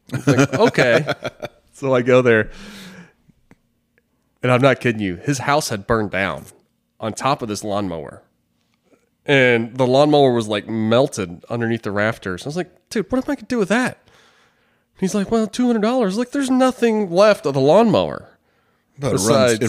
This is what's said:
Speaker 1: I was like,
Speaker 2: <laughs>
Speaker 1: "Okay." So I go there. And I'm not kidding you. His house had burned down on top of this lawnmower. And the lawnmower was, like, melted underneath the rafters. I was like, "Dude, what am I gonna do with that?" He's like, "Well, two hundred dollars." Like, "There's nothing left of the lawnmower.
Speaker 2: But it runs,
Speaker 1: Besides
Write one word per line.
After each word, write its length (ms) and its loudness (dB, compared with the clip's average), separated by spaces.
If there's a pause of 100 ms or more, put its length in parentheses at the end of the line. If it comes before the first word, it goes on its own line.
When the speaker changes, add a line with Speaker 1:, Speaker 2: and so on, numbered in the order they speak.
(120)
Speaker 1:
I 60 -6
was 100 -8
like, 260 2
Speaker 2:
<laughs> 60 0
Speaker 1:
"Okay." 540 2 (580)
So 240 -4
I 60 2
go 200 4
there. 280 2 (1900)
And 100 0
I'm 100 2
not 180 2
kidding 220 -2
you. 160 -4
His 220 -6
house 300 -2
had 160 -8
burned 260 -2
down 340 -4 (540)
on 140 -8
top 280 -4
of 60 -8
this 160 -8
lawnmower. 600 -8 (1000)
And 520 2
the 80 0
lawnmower 480 4
was, 140 -2
like, 200 -4
melted 840 -2
underneath 340 -4
the 80 -8
rafters. 540 -4
I 40 -10
was 80 -10
like, 140 -8 (180)
"Dude, 220 -6
what 140 -2
am 60 -6
I 40 -4
gonna 120 -14
do 120 -4
with 100 -2
that?" 280 -2 (1000)
He's 140 -4
like, 160 -4
"Well, 180 0
two 200 -2
hundred 140 0
dollars." 360 -2
Like, 140 -6
"There's 180 -4
nothing 640 0
left 340 4
of 80 -2
the 80 0
lawnmower. 680 2 (680)
Speaker 2:
But 100 -6
it 40 -2
runs, 160 0
Speaker 1:
Besides 420 2